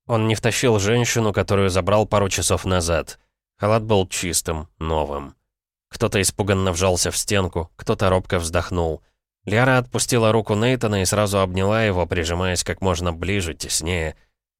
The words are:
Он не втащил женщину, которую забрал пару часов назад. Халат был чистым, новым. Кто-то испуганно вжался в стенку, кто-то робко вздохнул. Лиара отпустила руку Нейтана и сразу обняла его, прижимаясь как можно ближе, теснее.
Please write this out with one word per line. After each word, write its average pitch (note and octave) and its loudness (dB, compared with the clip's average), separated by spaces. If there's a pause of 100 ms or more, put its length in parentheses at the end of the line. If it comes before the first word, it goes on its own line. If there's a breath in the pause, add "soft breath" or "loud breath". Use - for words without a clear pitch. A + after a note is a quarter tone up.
Он A2 0
не A2 2
втащил A2+ 2
женщину, A2 0
которую G2 2
забрал F#2+ 2
пару G2+ 2
часов - -2
назад. E2+ -2 (380)
Халат A2 0
был G2+ 2
чистым, D#2+ -4
новым. D2 -4 (540)
Кто-то G#2+ -2
испуганно F#2+ 0
вжался F2 0
в - -6
стенку, F#2 -2
кто-то G2+ 0
робко F#2 0
вздохнул. E2+ -2 (440)
Лиара B2 2
отпустила A#2 2
руку A2 2
Нейтана G#2+ 2
и F#2+ 0
сразу G2+ 2
обняла F#2+ 2
его, F2+ 2
прижимаясь F2 -2
как - -6
можно F2 0
ближе, F2 -4
теснее. D#2+ -4 (440)